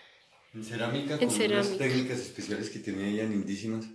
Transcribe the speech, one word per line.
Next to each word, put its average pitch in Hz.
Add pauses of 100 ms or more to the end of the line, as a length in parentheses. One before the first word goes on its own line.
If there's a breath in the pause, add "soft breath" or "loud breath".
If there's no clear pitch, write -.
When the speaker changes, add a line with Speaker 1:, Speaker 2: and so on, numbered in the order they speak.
(540 loud breath)
Speaker 1:
En 110
cerámica, 127
Speaker 2:
En -
Speaker 1:
con 247
unas -
Speaker 2:
cerámica. 160
Speaker 1:
técnicas 127
especiales 104
que -
tiene 101
ella, 107
lindísimas, 110 (100)